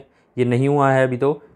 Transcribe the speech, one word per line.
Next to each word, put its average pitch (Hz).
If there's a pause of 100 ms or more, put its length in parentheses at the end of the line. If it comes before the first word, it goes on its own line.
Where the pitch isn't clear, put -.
(380)
ये 123
नहीं 123
हुआ 139
है 131
अभी 127
तो, 139 (220)